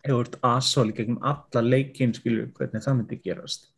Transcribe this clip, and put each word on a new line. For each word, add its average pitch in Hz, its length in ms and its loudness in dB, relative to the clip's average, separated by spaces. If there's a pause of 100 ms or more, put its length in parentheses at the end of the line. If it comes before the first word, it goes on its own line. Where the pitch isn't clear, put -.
ef 139 80 2
þú 120 80 4
ert - 160 -6 (100)
asshole 123 460 2
í - 20 -10
gegnum 113 320 -2
alla 139 380 0
leikinn, 127 500 2
skilur, 113 400 -2
hvernig - 300 -6
það 139 160 2
myndi - 240 -6
gerast. - 420 -8 (100)